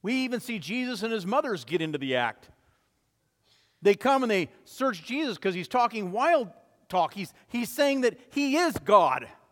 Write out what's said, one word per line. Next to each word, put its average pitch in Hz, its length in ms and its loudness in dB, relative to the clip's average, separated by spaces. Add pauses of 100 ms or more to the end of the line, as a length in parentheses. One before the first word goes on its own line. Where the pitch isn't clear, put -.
We 208 100 -2 (120)
even 240 160 -4
see 233 180 -8
Jesus 226 440 -6
and 226 100 -4
his 208 140 -4
mothers 226 380 -2
get 156 160 -2
into 156 180 -4
the 131 180 -2
act. 120 340 -2 (1300)
They 202 140 6
come 262 300 2
and 233 60 -2
they 180 200 0 (140)
search 240 400 -4
Jesus 262 340 -4
'cause 190 160 -2
he's 175 140 -6
talking 226 440 0
wild 254 400 2 (360)
talk. 175 260 0
He's, 196 180 -10 (160)
he's 233 220 -4
saying 277 320 0
that 233 160 0 (120)
he 285 260 0
is 320 220 2
God 143 500 4 (240)